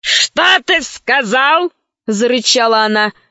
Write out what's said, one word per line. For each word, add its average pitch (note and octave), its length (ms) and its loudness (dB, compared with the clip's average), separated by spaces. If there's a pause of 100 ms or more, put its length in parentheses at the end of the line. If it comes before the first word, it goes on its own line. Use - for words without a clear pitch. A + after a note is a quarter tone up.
Что - 640 0
ты E4 180 0
сказал? — C#4 880 0 (340)
зарычала A3+ 760 0
она. G#3+ 280 0 (180)